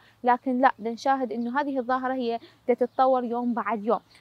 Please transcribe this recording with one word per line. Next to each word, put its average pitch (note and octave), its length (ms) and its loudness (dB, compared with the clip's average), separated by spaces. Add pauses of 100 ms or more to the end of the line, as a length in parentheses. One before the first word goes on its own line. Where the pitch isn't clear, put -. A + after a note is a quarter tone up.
(240)
لكن B3 380 2
لا، B3 180 6
دا G#3 120 -6
نشاهد C4 400 -2
إنه A#3+ 300 -4
هذه C#4 180 -4
الظاهرة B3+ 340 -2
هي A#3 260 -4 (280)
دا B3 60 4
تتطور B3+ 500 2
يوم A#3+ 300 -2
بعد G#3 320 -4
يوم. G#3+ 140 2 (220)